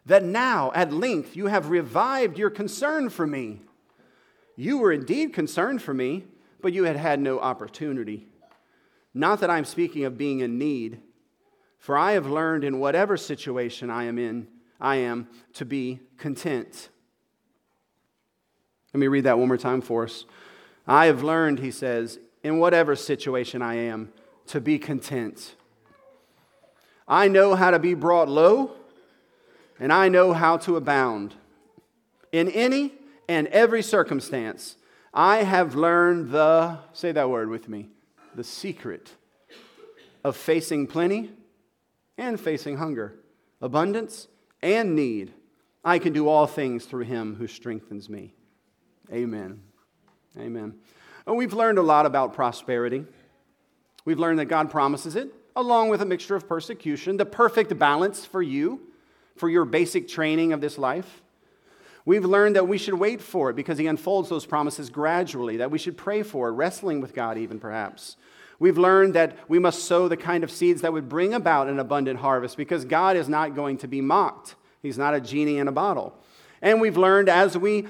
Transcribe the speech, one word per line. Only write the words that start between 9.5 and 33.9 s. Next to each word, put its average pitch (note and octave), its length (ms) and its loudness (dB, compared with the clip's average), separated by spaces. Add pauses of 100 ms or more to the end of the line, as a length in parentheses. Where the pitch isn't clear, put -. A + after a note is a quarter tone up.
speaking D#3 400 -4
of B2 100 -6
being C#3 260 -4
in A#2+ 180 -4
need, A#2 420 -6 (760)
for C#3 180 -2
I F3+ 140 2
have E3+ 160 0
learned D#3 360 -2
in C#3 140 -2
whatever E3 400 0
situation B2 720 -8
I A#2+ 140 -6
am A#2+ 160 -6
in, A#2 280 -6 (320)
I C3+ 180 0
am A#2+ 300 -4 (260)
to C#3+ 120 -12
be B2+ 360 -8 (180)
content." C#3+ 680 -8 (2000)
Let C3+ 60 -2
me C3+ 80 4
read C#3 160 2
that B2 160 4
one B2+ 80 2
more B2+ 100 2
time B2+ 240 -2
for A#2 220 -4
us. - 220 -12 (600)
"I D3+ 220 6
have C3+ 160 4
learned," D#3 340 0
he B2+ 140 -6
says, A#2 480 -6 (240)
"in D#3+ 160 0
whatever E3 360 4
situation B2+ 680 -4
I A#2 100 -4
am, A2+ 400 -6 (320)
to C#3+ 160 -6
be C#3+ 160 0
content. C3 800 -8 (1500)
I G3+ 200 4
know G3 280 6
how F#3 160 4
to E3+ 80 4
be F3 160 0
brought E3 340 2
low, G3 440 4 (1040)
and C3+ 120 0
I F#3+ 180 6
know F3+ 240 6
how E3 240 2
to E3+ 180 -2
abound. B2+ 580 -2 (960)
In E3 180 2
any C4 440 0 (360)
and D#3 180 0
every A3+ 340 4
circumstance, C#3 920 -4 (380)